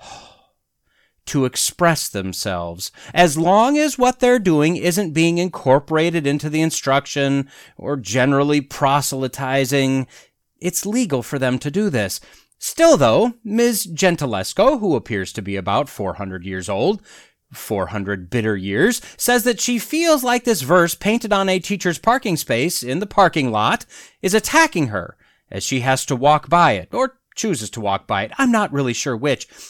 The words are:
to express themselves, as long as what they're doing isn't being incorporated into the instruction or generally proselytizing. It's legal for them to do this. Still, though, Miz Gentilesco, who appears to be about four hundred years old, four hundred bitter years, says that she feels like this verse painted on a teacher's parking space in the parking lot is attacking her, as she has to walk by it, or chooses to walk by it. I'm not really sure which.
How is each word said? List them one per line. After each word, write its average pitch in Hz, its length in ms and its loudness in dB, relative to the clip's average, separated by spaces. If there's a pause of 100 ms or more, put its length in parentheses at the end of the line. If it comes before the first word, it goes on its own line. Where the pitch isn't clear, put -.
(1300)
to 135 200 0
express - 600 0
themselves, 90 840 -6 (220)
as 160 240 4
long 214 400 4
as 302 180 0
what 247 240 0
they're 247 180 4
doing 165 380 2
isn't 170 380 -2
being 170 240 2
incorporated 156 880 0
into 147 240 -2
the 156 100 0
instruction 139 880 0 (300)
or 143 180 -6
generally 139 640 2
proselytizing. 135 1500 0 (540)
It's - 240 -4
legal 202 380 -2
for 143 160 -6
them 127 220 0
to 147 100 -6
do 202 180 0
this. 110 320 -2 (380)
Still, 330 400 4
though, 151 340 4 (100)
Miz 226 440 0
Gentilesco, 170 920 0
who 190 180 0
appears 101 360 -4
to - 80 -10
be 98 160 -6
about 101 320 -2
four 95 260 -6
hundred 92 300 -10
years 92 240 -8
old, 135 320 0 (500)
four 98 360 -4
hundred 95 420 -6
bitter 110 260 0
years, 101 460 0 (160)
says 240 280 0
that 247 180 -2
she 247 160 -2
feels 311 440 0
like 247 220 0
this 220 160 0
verse 170 340 2
painted 214 380 -2
on 196 160 2
a 185 100 2
teacher's 175 400 -4
parking 226 380 0
space - 460 -2
in 127 160 -4
the 202 80 -6
parking 160 440 2
lot 110 360 0 (340)
is 190 140 0
attacking 220 540 2
her, 98 280 -8 (340)
as 98 140 -6
she 131 160 -2
has 131 240 0
to 143 100 -2
walk 143 360 2
by 160 220 6
it, 95 200 -6
or 254 260 -4 (160)
chooses 135 360 -4
to 117 100 -12
walk 98 260 -2
by 101 180 -2
it. - 120 -10
I'm 247 160 2
not 208 220 0
really 135 180 0
sure 127 240 -4
which. 131 320 -4 (220)